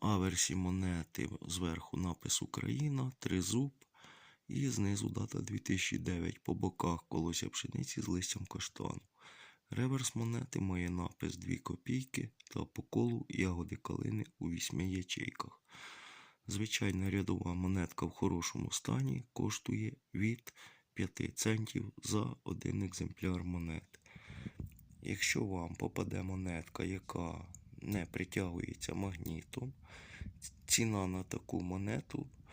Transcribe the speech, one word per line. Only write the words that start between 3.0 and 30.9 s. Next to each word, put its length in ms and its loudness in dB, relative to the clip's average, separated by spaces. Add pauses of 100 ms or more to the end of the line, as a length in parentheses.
тризуб 540 2 (720)
і 220 0
знизу 400 2
дата 320 -2
дві 180 -2
тисячі 400 2
дев'ять, 460 -2
по 100 2
боках 540 0
колося 400 0
пшениці 520 -2
з 80 -2
листям 380 0
каштану. 540 -4 (680)
Реверс 440 2
монети 460 0
має 300 2
напис 460 -2
«Дві 200 -2
копійки» 760 -2 (200)
та 140 -2
по 180 -6
колу 460 2
ягоди 480 0
калини 480 -2 (140)
у 120 -2
вісьми 400 0
ячейках. 720 -4 (840)
Звичайна 640 2
рядова 440 4
монетка 520 2
в 40 0
хорошому 600 2
стані 600 2
коштує 600 0 (220)
від 400 0 (400)
п'яти 340 0
центів 640 2 (100)
за 420 2
один 380 0
екземпляр 640 -2
монети. 540 -4 (1040)
Якщо 420 2
вам 300 -2
попаде 480 0
монетка, 640 -2
яка 600 -4 (360)
не 240 0
притягується 880 -2
магнітом, 800 -4 (920)
ціна 400 4